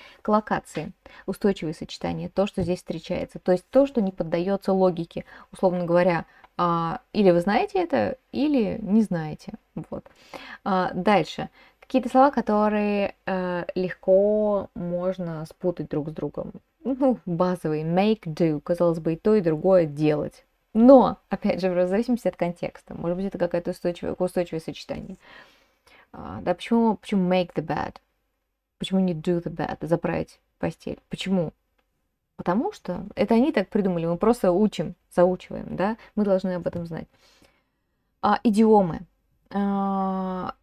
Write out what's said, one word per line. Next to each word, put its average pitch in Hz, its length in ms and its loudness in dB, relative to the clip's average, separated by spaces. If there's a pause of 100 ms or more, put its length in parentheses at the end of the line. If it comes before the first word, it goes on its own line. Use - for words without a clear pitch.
(220)
Коллокации. 190 720 -2 (340)
Устойчивые 185 480 -2
сочетания. 170 540 -8
То, 190 180 0
что 202 160 -6
здесь 175 160 -2
встречается. 170 600 -8
То - 140 0
есть 180 180 0
то, 269 160 6
что 277 140 -2
не 190 120 0
поддаётся 175 600 -2
логике. 175 520 0 (280)
Условно 180 320 0
говоря, 170 400 2 (320)
а, 170 440 -2 (120)
или 196 180 6
вы 170 100 4
знаете 233 400 0
это, 254 360 -2 (160)
или 233 480 0
не 208 220 2
знаете. 160 520 -6 (360)
Вот. - 160 -14 (580)
А, 185 300 -2
дальше. 185 540 0 (320)
Какие-то 254 280 -2
слова, 262 220 6
которые, 208 840 0 (120)
э, 180 380 -4 (120)
легко 202 1000 2
можно 175 720 -6
спутать 175 420 -4
друг 151 200 -4
с 156 40 -8
другом. - 400 -8 (300)
Ну, 254 440 0
базовые. 170 580 -2
Make, 190 400 2
do. 156 360 -2
Казалось 170 380 0
бы, 160 140 -2
и 165 40 -4
то, 214 200 2
и 214 40 4
другое 165 460 4
делать. 147 580 -2 (300)
Но, 226 440 8 (100)
опять 190 320 -2
же, 185 100 0
в 180 160 2
зависимости 220 420 -2
от - 80 -2
контекста. - 580 -6
Может 170 220 -4
быть, 196 100 -4
это 185 120 -8
какое-то 175 320 -4
устойчивое, 180 440 -6
устойчивое 175 460 -4
сочетание. - 560 -12 (960)
А, - 300 -14
да, 180 120 0
почему, 226 420 2
почему 185 360 0
make 185 220 0
the - 100 -4
bed? - 320 -6 (800)
Почему 190 220 -2
не 185 140 0
do 170 280 -2
the 170 120 -10
bed? - 320 -6
Заправить 165 540 -4 (180)
постель. - 400 -8 (100)
Почему? 185 440 -2 (840)
Потому 262 360 -2
что - 420 -10
это 208 200 0
они 262 180 2
так 190 160 -10
придумали. 180 380 -2
Мы 175 120 -2
просто 214 340 2
учим, 175 420 -2 (200)
заучиваем, 180 600 0
да? 202 200 -2 (200)
Мы 208 80 0
должны 190 300 0
об 175 120 -8
этом 175 200 -6
знать. 165 200 -10 (1120)
А, 208 240 2
идиомы. 208 560 4 (500)
А, 190 1120 -2